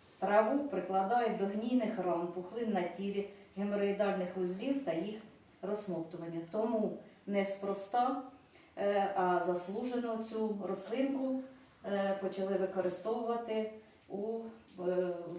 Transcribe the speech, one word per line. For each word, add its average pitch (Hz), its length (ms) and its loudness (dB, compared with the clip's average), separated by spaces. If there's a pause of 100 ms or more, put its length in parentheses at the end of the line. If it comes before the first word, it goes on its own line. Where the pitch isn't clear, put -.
(200)
траву 220 480 6
прикладають 190 720 2
до 196 80 0
гнійних 220 540 0
ран, 175 280 2
пухлин 208 460 -4
на 185 80 4
тілі, 196 480 -2 (280)
геморроїдальних 196 800 2
вузлів 196 480 0
та 165 80 0
їх 202 280 -2 (400)
розсмоктування. 165 800 -4 (100)
Тому 220 460 0 (300)
неспроста, 202 920 0 (560)
е, 202 380 2
а 180 300 4
заслужено 220 840 -2
цю 220 340 0
рослинку, 262 760 0 (440)
е, 196 360 2
почали 190 340 0
використовувати 220 1160 0 (380)
у, 214 300 -2 (480)
е, 180 260 2 (260)